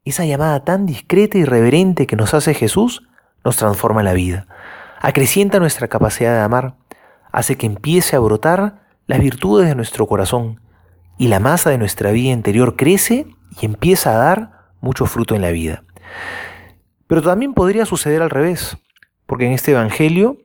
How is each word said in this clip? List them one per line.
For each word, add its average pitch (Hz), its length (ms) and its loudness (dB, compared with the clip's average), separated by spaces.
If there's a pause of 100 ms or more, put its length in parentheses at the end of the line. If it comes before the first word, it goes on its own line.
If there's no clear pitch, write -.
esa 165 200 -4
llamada 147 400 0
tan 196 200 0
discreta 190 520 0
y 170 80 2
reverente 135 640 2
que 110 100 -2
nos 110 160 0
hace 151 200 2
Jesús 190 540 -2 (360)
nos 117 120 -2
transforma 107 480 0
la 92 100 2
vida. 90 340 -2 (520)
Acrecienta 196 600 2
nuestra 147 280 -2
capacidad 117 460 0
de 117 80 2
amar, 123 340 -2 (560)
hace - 260 -4
que - 80 -6
empiece 151 500 0
a 135 40 4
brotar 156 600 0 (260)
las - 120 0
virtudes 185 480 2
de 147 80 2
nuestro 113 320 -2
corazón, 110 540 -2 (560)
y 127 100 0
la 104 120 2
masa 151 300 2
de 135 80 2
nuestra 104 340 -2
vida 127 200 0
interior 117 440 0
crece 196 520 2 (340)
y - 40 -4
empieza 151 460 0
a 110 60 2
dar 185 540 0 (100)
mucho 127 240 -2
fruto 113 300 -2
en 101 60 -2
la 87 100 -2
vida. 82 320 -6 (1200)
Pero 160 140 2
también 208 320 0
podría 202 320 2
suceder 156 360 -2
al 165 80 0
revés, 151 480 -4 (480)
porque 123 200 -4
en 123 80 0
este 131 180 0
evangelio 156 720 2